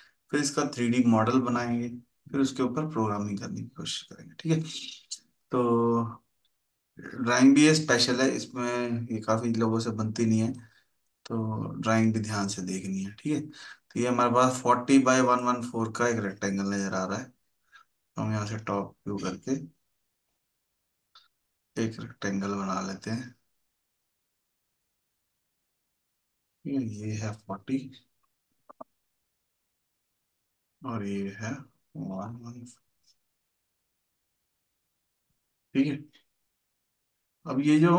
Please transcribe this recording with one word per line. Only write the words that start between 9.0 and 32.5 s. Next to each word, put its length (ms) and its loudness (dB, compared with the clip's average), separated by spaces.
ये 140 -6
काफ़ी 320 0
लोगों 260 2
से 120 -4
बनती 340 -2
नहीं 140 4
है, 120 0
तो 480 -4
ड्राइंग 400 2
भी 60 0
ध्यान 280 -4
से 160 -8
देखनी 400 -6
है, 100 -10
ठीक 200 -6
है? 60 -2
तो 600 -10
ये 80 0
हमारे 240 2
पास 300 4
फ़ोर्टी 380 4
by 220 6
वन 240 4
वन 160 0
फ़ोर 340 -4
का 120 2
एक 120 0
rectangle 540 -2
नज़र 200 -2
आ 120 -2
रहा 120 -4
है, 60 -10
तो 1000 -16
हम 100 -2
यहाँ 140 -4
से 140 -8
top 360 -4
view 140 -4
करके 320 -6
एक 240 -4
rectangle 540 -6
बना 280 -4
लेते 280 -8
हैं। 240 -8
ये, 140 -4
ये 360 -6
है 200 -6
फ़ोर्टी 440 -8
और 220 -6
ये 240 -4
है 100 -6
वन 840 -10
वन 180 -16